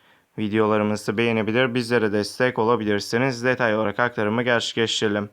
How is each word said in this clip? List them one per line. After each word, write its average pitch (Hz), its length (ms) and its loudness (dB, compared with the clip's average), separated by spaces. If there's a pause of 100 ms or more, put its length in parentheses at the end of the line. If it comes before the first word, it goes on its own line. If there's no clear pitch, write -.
(380)
videolarımızı 107 800 0
beğenebilir, 113 560 0
bizlere 117 380 0
destek 107 480 -2
olabilirsiniz. 117 840 0
Detaylı 120 340 2
olarak 104 220 -2
aktarımı 117 440 0
gerçekleştirelim. 110 880 0